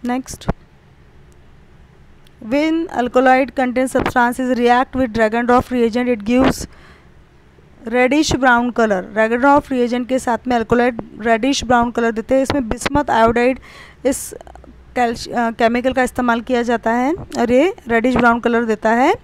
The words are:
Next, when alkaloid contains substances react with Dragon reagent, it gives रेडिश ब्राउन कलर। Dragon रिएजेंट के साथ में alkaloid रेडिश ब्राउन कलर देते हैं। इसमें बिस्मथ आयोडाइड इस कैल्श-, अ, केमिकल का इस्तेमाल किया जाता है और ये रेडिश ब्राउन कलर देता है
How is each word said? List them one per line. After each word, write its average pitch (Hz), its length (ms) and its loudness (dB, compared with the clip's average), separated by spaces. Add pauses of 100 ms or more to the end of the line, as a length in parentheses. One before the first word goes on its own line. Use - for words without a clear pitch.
Next, 254 440 -8 (2000)
when 320 420 -2
alkaloid 254 640 2
contains 254 460 -2
substances 247 600 0
react 240 400 2
with 262 200 0
Dragon 233 460 2 (100)
reagent, 247 440 0
it 202 100 -10
gives 254 420 0 (1200)
रेडिश 254 480 2
ब्राउन 247 340 2
कलर। 208 440 0
Dragon 240 580 2
रिएजेंट 247 360 -2
के 262 100 0
साथ 240 200 -2 (100)
में 247 100 0
alkaloid 233 440 0 (180)
रेडिश 226 440 0
ब्राउन 240 260 2
कलर 233 220 -2
देते 220 220 -2
हैं। 269 80 4
इसमें 262 260 -4
बिस्मथ 277 420 -2
आयोडाइड 240 480 2 (480)
इस - 280 -4 (600)
कैल्श-, 240 320 -4
अ, 233 220 -4
केमिकल 240 420 0
का 254 100 0
इस्तेमाल 240 380 -2
किया 240 220 -2
जाता 226 300 -2
है 254 220 0
और 233 380 -4
ये 311 220 4 (140)
रेडिश 233 280 0
ब्राउन 240 240 2
कलर 240 240 0
देता 220 260 -2
है 262 340 2